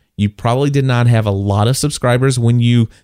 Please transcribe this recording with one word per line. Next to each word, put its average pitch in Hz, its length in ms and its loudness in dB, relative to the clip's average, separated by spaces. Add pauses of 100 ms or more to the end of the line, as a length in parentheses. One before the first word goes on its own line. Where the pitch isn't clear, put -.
(160)
You 104 120 0
probably 127 420 -2
did 139 140 -2
not 120 220 0
have 113 180 2
a 104 60 -2
lot 101 380 0
of 131 80 -2
subscribers 127 640 -2
when 120 220 2
you 120 280 2 (160)